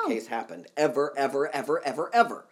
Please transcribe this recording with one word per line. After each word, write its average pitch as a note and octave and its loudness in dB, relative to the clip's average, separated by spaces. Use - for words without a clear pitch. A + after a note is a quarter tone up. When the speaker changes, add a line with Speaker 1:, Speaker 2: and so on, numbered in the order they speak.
Speaker 1:
No. F#4+ -2
Speaker 2:
case A2+ -2
happened. F#2+ -8
Ever, D3 2
ever, C#3 0
ever, C#3+ 0
ever, D3 -2
ever. A#3 4